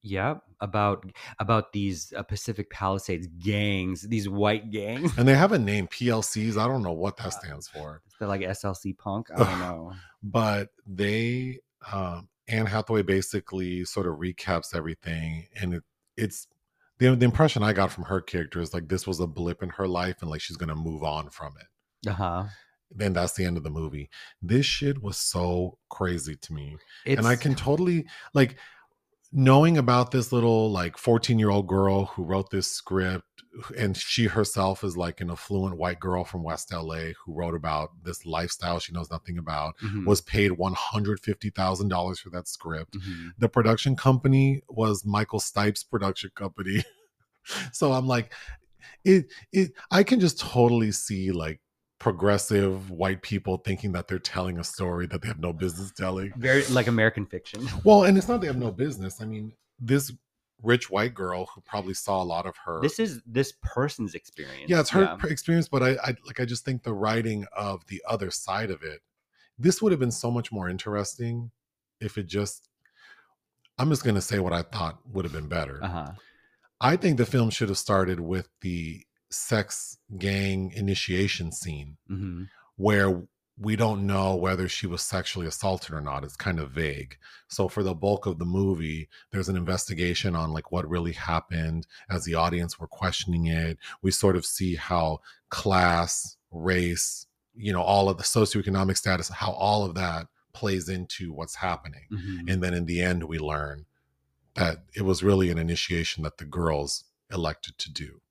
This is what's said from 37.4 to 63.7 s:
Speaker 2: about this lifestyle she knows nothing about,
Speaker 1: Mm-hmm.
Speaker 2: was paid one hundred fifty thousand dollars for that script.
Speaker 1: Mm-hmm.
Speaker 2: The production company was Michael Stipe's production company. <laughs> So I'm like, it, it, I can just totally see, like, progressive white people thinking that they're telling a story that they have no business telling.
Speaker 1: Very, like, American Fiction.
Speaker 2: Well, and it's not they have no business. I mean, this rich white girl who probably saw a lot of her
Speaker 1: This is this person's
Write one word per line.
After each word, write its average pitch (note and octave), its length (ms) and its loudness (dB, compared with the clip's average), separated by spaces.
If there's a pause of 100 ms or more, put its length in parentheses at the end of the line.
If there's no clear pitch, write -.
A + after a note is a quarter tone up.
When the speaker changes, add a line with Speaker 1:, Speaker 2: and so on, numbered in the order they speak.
Speaker 2:
about D#2 360 -4 (120)
this E2+ 220 -10
lifestyle E2+ 540 -4
she - 120 -10
knows E2+ 180 -6
nothing E2+ 280 -8
about, D#2 400 -6
Speaker 1:
Mm-hmm. G2+ 260 -6
Speaker 2:
was G2 160 6
paid G2+ 320 2
one F2+ 220 0
hundred G#2 480 -2
fifty G#2 280 -4
thousand F#2+ 380 -2
dollars F2+ 320 -2
for F#2 120 -18
that F2 180 -10
script. E2 500 -8
Speaker 1:
Mm-hmm. F2 380 -10
Speaker 2:
The A#2 100 2
production A#2 480 4
company C3+ 720 4
was A2 380 0
Michael G#2 340 0
Stipe's G#2 460 0
production G2 500 -4
company. G2 540 -2
<laughs> - 40 -20 (800)
So C#3+ 220 2
I'm C3 140 2
like, A#2+ 260 0 (680)
it, F#3 280 8 (200)
it, F#3 200 4 (180)
I F#3+ 140 6
can B3+ 160 6
just F3+ 200 4
totally A#2+ 520 4
see, F#2+ 400 -2
like, D#2+ 280 -4 (380)
progressive F#2+ 960 2
white F#2 320 0
people F#2+ 340 -2
thinking G2 360 -2
that F2 140 -4
they're F#2 120 -4
telling F2+ 400 -4
a E2+ 40 -6
story F2 440 -4
that E2 140 -6
they A2+ 60 -8
have A2 120 -6
no E2+ 140 -4
business F2+ 380 -6
telling. F#2+ 440 -6
Speaker 1:
Very, C3 300 4
like, B2+ 220 4
American A2 380 4
Fiction. G#2 420 -10 (160)
Speaker 2:
Well, G#3 200 12
and G3+ 140 8
it's F#3 100 2
not A#3 140 0
they F3 60 -2
have C3 100 -2
no A#2+ 140 0
business. G#2 500 -4
I A2 40 -8
mean, A2 280 -8 (260)
this C#3 320 2 (500)
rich A#2+ 300 4
white A2+ 240 2
girl F2+ 380 -4
who G2 80 -20
probably F#2+ 340 -6
saw F#2+ 260 -2
a F2+ 40 0
lot E2+ 200 -2
of F2+ 100 -8 (100)
her E2 160 -6
Speaker 1:
This D#3 180 -2
is E3+ 260 -2
this B2 280 -2 (100)
person's B2 500 -4